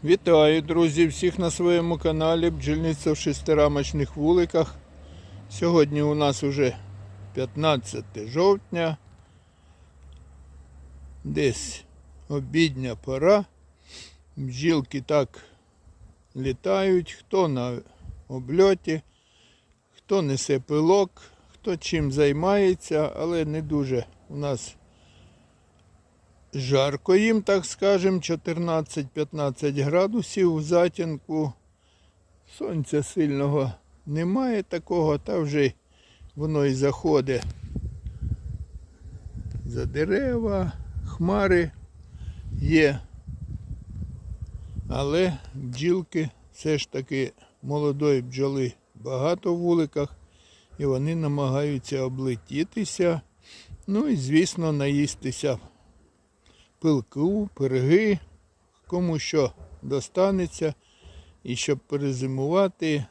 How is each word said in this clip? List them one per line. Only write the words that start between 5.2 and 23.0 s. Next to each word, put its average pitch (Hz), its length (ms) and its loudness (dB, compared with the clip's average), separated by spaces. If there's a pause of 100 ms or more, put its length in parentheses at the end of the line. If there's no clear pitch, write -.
Сьогодні 151 520 4
у 147 120 2
нас 147 280 2
уже 139 340 0 (580)
п'ятнадцяте 131 920 -2
жовтня. 170 680 0 (2250)
Десь 147 600 -2 (440)
обідня 135 680 0
пора. 165 480 2 (920)
Бджілки 139 640 0
так 143 440 -2 (920)
літають, 180 760 0
хто 190 360 0
на 123 300 -2 (500)
обльоті, 160 720 2 (960)
хто 196 260 0
несе 135 380 0
пилок, 170 600 2 (300)
хто 185 240 -6
чим 151 360 -2
займається, 156 1040 2